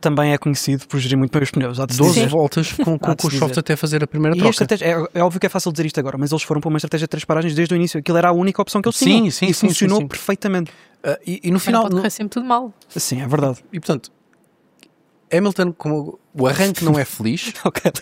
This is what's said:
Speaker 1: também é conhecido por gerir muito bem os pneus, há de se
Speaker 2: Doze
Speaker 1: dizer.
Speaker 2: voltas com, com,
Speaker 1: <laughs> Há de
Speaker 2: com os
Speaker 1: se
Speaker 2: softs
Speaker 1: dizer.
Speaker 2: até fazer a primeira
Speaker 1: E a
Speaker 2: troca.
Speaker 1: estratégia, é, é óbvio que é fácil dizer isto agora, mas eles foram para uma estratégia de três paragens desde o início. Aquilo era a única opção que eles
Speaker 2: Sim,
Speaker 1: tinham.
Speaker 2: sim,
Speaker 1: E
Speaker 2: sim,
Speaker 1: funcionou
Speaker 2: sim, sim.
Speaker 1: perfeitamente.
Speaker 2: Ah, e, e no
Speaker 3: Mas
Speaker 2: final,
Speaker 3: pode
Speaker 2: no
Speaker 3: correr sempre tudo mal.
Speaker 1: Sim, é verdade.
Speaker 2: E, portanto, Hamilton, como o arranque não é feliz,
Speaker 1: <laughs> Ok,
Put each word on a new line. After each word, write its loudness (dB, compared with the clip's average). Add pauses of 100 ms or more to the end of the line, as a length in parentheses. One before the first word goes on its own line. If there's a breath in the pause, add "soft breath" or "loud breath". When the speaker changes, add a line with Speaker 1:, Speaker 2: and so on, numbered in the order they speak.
Speaker 1:
também 2
é 2
conhecido -2
por -4
gerir 0
muito 2
bem 2
os -2
pneus, -2
há -2
de -6
se -2
Speaker 2:
Doze 6
Speaker 1:
dizer. 4
Speaker 2:
voltas 0
com, 0
com, -6
Speaker 1:
<laughs> -
Há 0
de -4
Speaker 2:
com 0
os 0
Speaker 1:
se -2
Speaker 2:
softs 2
Speaker 1:
dizer. -2
Speaker 2:
até -2
fazer -2
a -2
primeira 0
Speaker 1:
E 0
a 0
Speaker 2:
troca. 4
Speaker 1:
estratégia, 0 (280)
é, -2
é 4
óbvio 0
que 2
é 0
fácil -2
dizer -2
isto -4
agora, -4
mas -2
eles 0
foram -2
para -2
uma 2
estratégia -2
de -8
três -6
paragens 0
desde 0
o 2
início. 0
Aquilo 0
era 4
a 6
única 2
opção 0
que -2
eles 0
Speaker 2:
Sim, 0
Speaker 1:
tinham. 6
Speaker 2:
sim, -2
Speaker 1:
E 2
Speaker 2:
sim, 2
Speaker 1:
funcionou 2
Speaker 2:
sim, 0
sim. -8
Speaker 1:
perfeitamente. -4 (320 loud breath)
Speaker 2:
Ah, -2
e, -6
e -2
no 2
Speaker 3:
Mas 2
Speaker 2:
final, 2
Speaker 3:
pode 0
Speaker 2:
no 2
Speaker 3:
correr -2
sempre -6
tudo -6
mal. -2 (160)
Speaker 1:
Sim, -6
é -6
verdade. 0
Speaker 2:
E, -8
portanto, -4 (1200)
Hamilton, 0
como -6 (140)
o 0
arranque 0
não 4
é 0
feliz, -4
Speaker 1:
<laughs> -16
Ok, 0 (100)